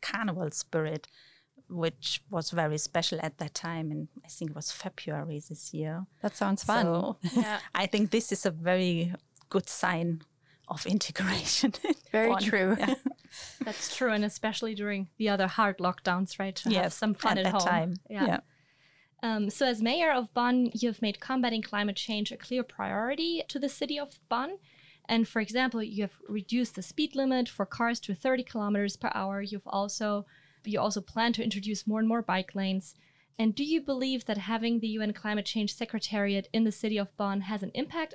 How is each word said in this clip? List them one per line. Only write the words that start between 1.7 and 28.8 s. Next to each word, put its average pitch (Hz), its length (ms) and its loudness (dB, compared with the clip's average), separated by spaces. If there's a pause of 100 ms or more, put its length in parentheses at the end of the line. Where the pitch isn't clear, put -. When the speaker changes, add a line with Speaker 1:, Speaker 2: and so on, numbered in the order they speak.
Speaker 1:
was 165 220 -2
very 156 260 0
special 165 460 0
at 156 160 -6
that 151 160 -6
time, 165 360 -4
and 151 180 -6 (180)
I - 20 -20
think 160 220 -6
it 151 60 -10
was - 140 -8
February 151 760 -6
this - 240 -10
year. 156 320 -4 (160)
Speaker 2:
That 208 160 -4
sounds 196 280 0
fun. 220 200 4
Speaker 1:
So 175 320 0 (180)
Speaker 3:
Yeah. 214 320 2
Speaker 1:
<laughs> - 80 -20
I 196 120 0
think 208 240 2
this 170 200 2
is 190 140 -2
a 196 60 4
very 175 640 2 (340)
good - 220 0
sign 170 500 0 (480)
of - 180 -6
integration 190 920 2
<laughs> - 60 -16
in 381 100 4 (160)
Speaker 2:
Very 220 200 6
Speaker 1:
Bonn. 190 120 4
Speaker 2:
true. 202 360 4
Speaker 1:
Yeah. - 220 2
Speaker 2:
<laughs> - 640 -8
Speaker 3:
That's - 320 -6
true, 247 160 2
and 208 120 2
especially 220 500 -2
during 202 420 -2
the 214 140 2
other 190 160 4
hard 196 320 2
lockdowns, 180 600 0
right, 190 180 -4
to - 80 -10
have 226 80 4
Speaker 1:
Yes, 185 220 2
Speaker 3:
some 214 200 2
fun 202 240 2
Speaker 1:
at - 0 -
Speaker 3:
at 190 60 2
Speaker 1:
that 185 80 4
Speaker 3:
home. 190 160 4
Speaker 1:
time. 175 260 2 (160)
Speaker 3:
Yeah. 202 160 0
Speaker 1:
Yeah. 180 140 2 (840)
Speaker 3:
Um, 214 280 0
so - 160 0
as 240 140 2
mayor 302 320 4
of 254 220 0
Bonn, 247 400 4
you've 226 260 0
made 208 180 0
combating 240 440 0
climate 208 340 0
change 208 340 -2
a - 60 -10
clear 247 260 -4
priority 247 840 -2
to 285 100 -6
the 269 120 0
city 285 280 -4
of 285 200 -10 (100)
Bonn. 277 300 -2 (500)
And 226 180 4
for - 140 -2
example, 233 420 0
you 214 200 -2
have 196 140 -4 (120)
reduced 226 460 0
the 190 80 -8
speed 302 320 -2
limit 262 340 2
for - 160 -2
cars 233 360 0
to - 140 -4
thirty 262 280 0
kilometers 208 540 0